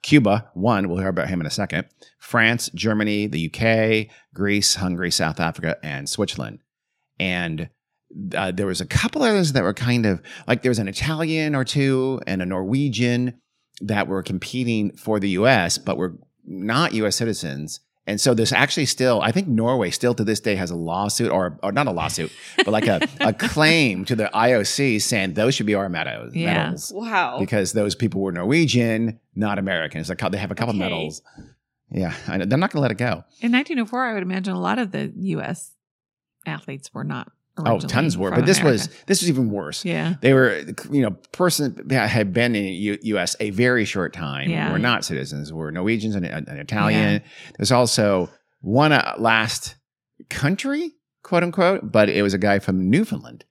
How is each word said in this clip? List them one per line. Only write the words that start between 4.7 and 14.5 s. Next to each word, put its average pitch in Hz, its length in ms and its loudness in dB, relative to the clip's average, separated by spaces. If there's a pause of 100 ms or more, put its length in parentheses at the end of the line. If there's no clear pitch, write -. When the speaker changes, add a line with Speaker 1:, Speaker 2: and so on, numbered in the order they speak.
Speaker 1:
Hungary, 90 340 -2
South 78 300 -2
Africa, 82 420 -2
and 71 260 -10
Switzerland. 65 520 -6 (580)
And, 85 500 -2 (680)
uh, 92 160 2
there 101 140 0
was 92 140 -2
a 87 60 -6
couple - 380 0
others 190 300 2
that 117 100 4
were 98 100 2
kind 120 320 2
of, 92 160 2 (240)
like, 120 160 0
there 127 80 2
was 110 80 2
an 104 100 -2
Italian 156 680 0
or 131 80 0
two 131 640 0
and 95 140 -2
a 90 40 -2
Norwegian 120 920 0 (400)
that 104 260 -2
were 95 160 -2
competing 107 760 -2